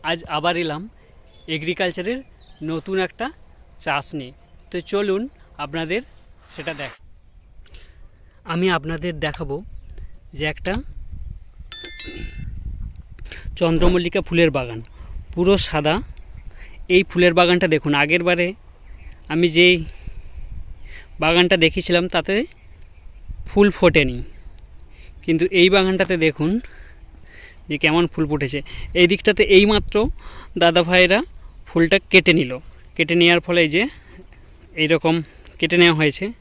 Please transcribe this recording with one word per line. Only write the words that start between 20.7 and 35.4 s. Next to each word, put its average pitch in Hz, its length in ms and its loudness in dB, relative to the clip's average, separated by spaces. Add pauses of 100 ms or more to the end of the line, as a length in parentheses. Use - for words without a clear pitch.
বাগানটা 175 440 4
দেখিয়েছিলাম 175 500 0
তাতে 185 220 0 (1120)
ফুল 202 180 6 (100)
ফোটেনি, 143 400 4 (1040)
কিন্তু 165 200 0 (160)
এই 175 100 8
বাগানটাতে 190 480 2 (100)
দেখুন 151 240 0 (1160)
যে 151 140 -4
কেমন 160 200 4 (100)
ফুল 160 180 -2
ফুটেছে। 143 280 -4 (400)
এই 175 120 6
দিকটাতে 208 320 0 (140)
এইমাত্র 208 380 4 (680)
দাদা 170 280 6
ভাইরা 180 300 6 (480)
ফুলটা 165 300 4 (140)
কেটে 185 280 6
নিল, 127 120 -2 (440)
কেটে 170 240 0
নেওয়ার 175 260 6
ফলে 175 200 2
এই 151 100 -2
যে 190 80 4 (1000)
এইরকম 160 340 2 (440)